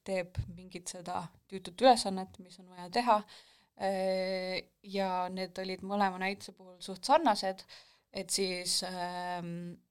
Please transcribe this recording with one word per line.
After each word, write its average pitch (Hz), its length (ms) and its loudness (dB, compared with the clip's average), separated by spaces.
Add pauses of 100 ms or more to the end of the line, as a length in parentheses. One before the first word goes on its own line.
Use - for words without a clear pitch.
teeb 185 320 -4 (120)
mingit 180 400 -12
seda 180 400 -6 (200)
tüütut 185 320 -10
ülesannet, 208 580 6
mis - 200 -20
on 180 100 -20
vaja 180 220 -12
teha. 233 320 4 (560)
Äh, 190 840 0 (200)
ja 190 460 0
need 185 300 -6
olid 185 220 -6
mõlema 190 380 0
näituse 196 340 -4
puhul 185 280 -20
suht 190 240 -10
sarnased, 220 580 4 (520)
et 185 160 -6
siis, 180 520 0
ähm, 180 920 -6 (140)